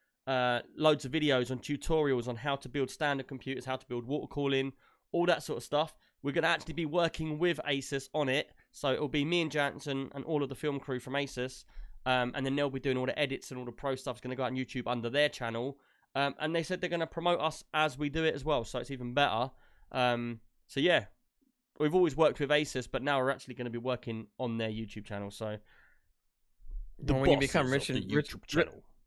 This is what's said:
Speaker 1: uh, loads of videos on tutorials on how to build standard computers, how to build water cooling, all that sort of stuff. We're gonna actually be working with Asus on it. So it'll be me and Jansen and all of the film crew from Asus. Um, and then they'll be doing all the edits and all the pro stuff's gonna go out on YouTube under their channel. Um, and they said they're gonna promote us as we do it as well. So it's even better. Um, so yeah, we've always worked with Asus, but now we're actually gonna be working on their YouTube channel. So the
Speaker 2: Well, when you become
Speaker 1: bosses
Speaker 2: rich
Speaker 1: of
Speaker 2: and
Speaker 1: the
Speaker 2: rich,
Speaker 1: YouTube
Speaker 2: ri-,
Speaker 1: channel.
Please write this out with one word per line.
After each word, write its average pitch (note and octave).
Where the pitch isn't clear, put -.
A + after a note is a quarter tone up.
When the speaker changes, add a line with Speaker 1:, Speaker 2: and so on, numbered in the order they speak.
Speaker 1:
uh, B2
loads D3+
of B2+
videos C3+
on C3
tutorials C#3+
on A#2+
how C#3
to C#3
build C3
standard C#3
computers, C3
how C3
to -
build A#2+
water C3
cooling, C3+
all E3+
that E3+
sort C#3+
of B2
stuff. D3+
We're C#3
gonna D#3+
actually E3
be E3
working D#3
with F3
Asus C#3
on D3
it. C#3
So C3+
it'll D3
be C#3+
me E3+
and D#3+
Jansen C#3
and C#3
all D3
of C3
the C#3+
film C#3+
crew B2+
from C3
Asus. C#3
Um, B2+
and C3+
then C3+
they'll C#3+
be C3
doing C3
all B2+
the B2+
edits C#3
and B2+
all B2+
the A#2+
pro C3+
stuff's -
gonna B2+
go B2+
out B2
on B2+
YouTube B2+
under A#2+
their D3
channel. B2
Um, C#3
and D#3+
they E3+
said F3+
they're F3+
gonna E3+
promote F3
us D#3
as D3+
we D3
do D#3
it D#3+
as C#3
well. C3+
So -
it's A#2+
even B2
better. B2
Um, A#2+
so -
yeah, D3+
we've D3+
always E3+
worked D3
with C#3+
Asus, D3
but B2
now C#3
we're C3
actually C3
gonna B2
be A2+
working A#2
on A#2
their A2+
YouTube A2
channel. G2+
So G#2+
the C#3
Speaker 2:
Well, C3
when C#3
you C#3
become C#3
Speaker 1:
bosses B2+
Speaker 2:
rich C#3
Speaker 1:
of C3
Speaker 2:
and F#2+
Speaker 1:
the C#3
Speaker 2:
rich, D3
Speaker 1:
YouTube -
Speaker 2:
ri-, E3+
Speaker 1:
channel. -